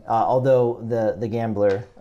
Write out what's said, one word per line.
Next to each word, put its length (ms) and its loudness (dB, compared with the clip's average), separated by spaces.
Uh, 40 -2
although 760 2
the, 300 0
the 80 -4
gambler, 580 -2